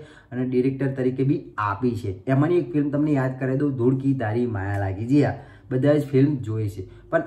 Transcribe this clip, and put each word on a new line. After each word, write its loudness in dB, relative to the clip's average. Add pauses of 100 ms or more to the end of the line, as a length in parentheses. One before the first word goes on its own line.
અને -8
ડિરેક્ટર 0
તરીકે 0
બી 0
આપી -2
છે. -8
એમાંની 2
એક 0
ફિલ્મ 0
તમને 0
યાદ -2
કરાવી -2
દઉં, 0
ધૂળકી 2
તારી 0
માયા -4
લાગી. -4
જી 4
હા, 2 (380)
બધા 4
જ 0
ફિલ્મ 4
જોઈ -4
છે, -10 (220)
પણ 2